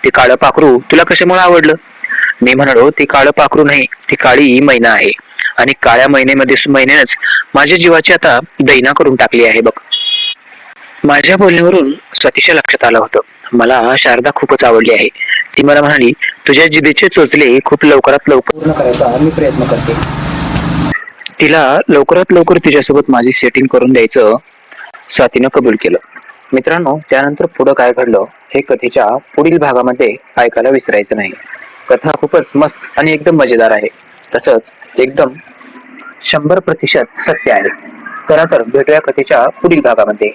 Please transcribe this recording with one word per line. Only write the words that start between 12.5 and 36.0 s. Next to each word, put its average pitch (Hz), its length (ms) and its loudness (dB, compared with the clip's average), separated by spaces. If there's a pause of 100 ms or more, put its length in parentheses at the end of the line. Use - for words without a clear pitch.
लक्षात 135 320 -2
आलं 113 120 2
होतं, 107 200 -2 (340)
मला 120 460 2
शारदा 123 360 0
खूपच - 280 0
आवडली 113 300 4
आहे. - 140 0 (500)
ती 143 60 0
मला 147 160 2
म्हणाली, 143 320 2 (360)
"तुझ्या 151 180 2
जिभेचे 151 420 0
चोचले 139 580 2
खूप 147 200 0
लवकरात 139 440 2
लवकर 135 220 0
पूर्ण 156 200 -4
करायचा 127 500 -2
मी 156 80 2
प्रयत्न 135 340 -2
करते." 127 300 -4 (1500)
तिला 151 380 2 (100)
लवकरात 160 440 2
लवकर - 240 2
तिच्यासोबत 143 520 2
माझी 123 260 2
सेटिंग 131 320 0
करून 127 260 2
द्यायचं 113 420 2 (720)
स्वातीनं 123 380 -2
कबूल 123 280 0
केलं. - 220 -2 (560)
मित्रांनो, 151 460 -2 (100)
त्यानंतर 143 360 -2
पुढं 127 280 -2
काय 123 240 2
घडलं 113 280 0 (300)
हे 135 60 0
कथेच्या 123 440 -2 (120)
पुढील 160 400 -2
भागामध्ये 123 580 -2 (220)
ऐकायला 120 320 0
विसरायचं 110 460 -2
नाही. 101 160 -8 (580)
कथा 147 220 0 (100)
खूपच 151 220 0 (120)
मस्त - 440 -4
आणि 156 120 0
एकदम 156 240 0
मजेदार 117 360 2
आहे, 104 160 -2 (480)
तसंच 120 260 0 (380)
एकदम 131 340 -2 (880)